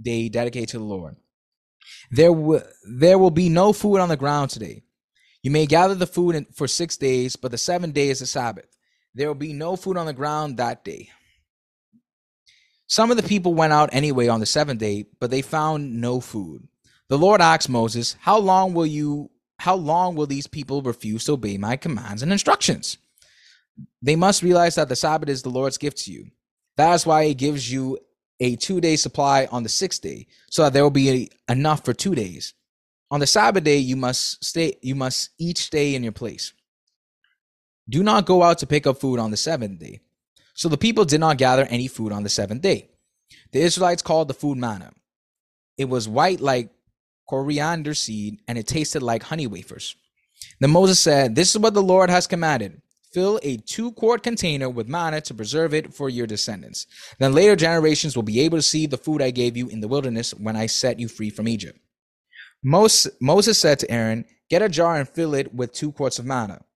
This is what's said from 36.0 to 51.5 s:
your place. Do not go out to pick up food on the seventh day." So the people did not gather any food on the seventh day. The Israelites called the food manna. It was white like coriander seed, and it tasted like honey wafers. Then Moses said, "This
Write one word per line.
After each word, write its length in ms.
your 80
place. 420
Do 140
not 240
go 160
out 180
to 80
pick 200
up 120
food 200
on 100
the 80
seventh 420
day." 200
So 120
the 80
people 300
did 140
not 180
gather 280
any 220
food 240
on 120
the 60
seventh 340
day. 260
The 100
Israelites 400
called 260
the 60
food 240
manna. 340
It 80
was 240
white 320
like 300
coriander 640
seed, 540
and 100
it 80
tasted 380
like 180
honey 240
wafers. 500
Then 120
Moses 280
said, 360
"This 180